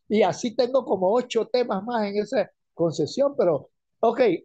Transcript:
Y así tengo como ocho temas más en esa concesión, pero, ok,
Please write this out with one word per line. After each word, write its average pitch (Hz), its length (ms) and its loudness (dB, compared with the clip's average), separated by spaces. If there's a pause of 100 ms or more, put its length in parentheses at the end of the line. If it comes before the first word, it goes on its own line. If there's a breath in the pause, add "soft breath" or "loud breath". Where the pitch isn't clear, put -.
Y 214 160 4
así 214 320 -2
tengo 247 300 0
como 190 280 0
ocho 233 340 -2
temas 240 360 -2
más 220 240 -2
en 202 100 -6
esa 208 320 -2 (240)
concesión, 170 640 -2
pero, 175 320 0 (300)
ok, 226 220 2 (240)